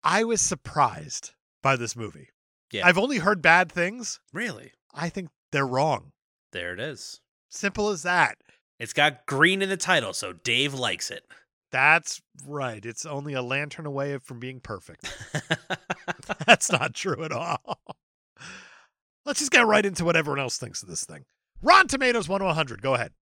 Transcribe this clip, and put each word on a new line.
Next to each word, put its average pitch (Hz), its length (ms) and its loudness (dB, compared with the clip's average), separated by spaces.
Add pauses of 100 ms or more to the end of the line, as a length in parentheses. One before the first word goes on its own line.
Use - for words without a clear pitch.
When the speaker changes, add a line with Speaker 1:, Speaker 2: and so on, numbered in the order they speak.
Speaker 1:
I 190 200 2
was 226 180 0
surprised - 920 -2 (300)
by 135 120 4
this 120 200 -6
movie. 104 340 -12 (420)
Speaker 2:
Yeah. 104 160 -2
Speaker 1:
I've 175 100 6
only 254 220 2
heard 180 220 0
bad 170 300 6
things. 196 480 -6 (140)
Speaker 2:
Really? 190 380 -8 (220)
Speaker 1:
I 160 160 -6
think 180 200 -10 (220)
they're 139 140 2
wrong. 131 460 0 (400)
Speaker 2:
There 87 220 -6
it 90 60 -10
is. - 420 -12 (280)
Speaker 1:
Simple 208 400 -2
as 165 140 -4
that. 170 340 2 (420)
Speaker 2:
It's 117 140 -10
got 147 320 2
green 175 360 4
in 196 80 -2
the 190 80 -2
title, 135 360 2
so 92 200 -8
Dave 123 400 0
likes 110 360 -4
it. - 140 -12 (480)
Speaker 1:
That's 147 500 2 (240)
right. 127 400 -8
It's 117 200 -10
only 143 280 -6
a 127 80 -2
lantern 143 440 -6
away 139 340 -4
from 123 200 -16
being 127 220 -12
perfect. - 500 -12 (220)
Speaker 2:
<laughs> - 1120 -6
Speaker 1:
That's - 260 6
not 147 220 -2
true 160 300 -6
at 156 80 -8
all. 160 480 -6 (1500)
Let's 277 140 -4
just 285 120 -2
get 247 140 8
right 208 200 6
into 175 200 -2
what 170 100 2
everyone 147 240 0
else 127 180 -4
thinks - 260 -10
of 92 60 -18
this - 160 -8
thing. 80 200 -18 (360)
Rotten 359 260 8
Tomatoes, 247 420 0
one 190 120 0
to 196 60 0
a 165 60 2
hundred. 127 280 -2
Go 135 140 2
ahead. 117 160 -2 (100)